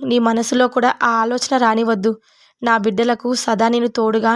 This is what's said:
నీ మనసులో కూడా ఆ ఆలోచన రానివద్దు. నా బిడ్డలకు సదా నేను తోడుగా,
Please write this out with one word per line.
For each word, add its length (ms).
నీ 140
మనసులో 500
కూడా 220
ఆ 140
ఆలోచన 400
రానివద్దు. 560
నా 160
బిడ్డలకు 560
సదా 340
నేను 200
తోడుగా, 480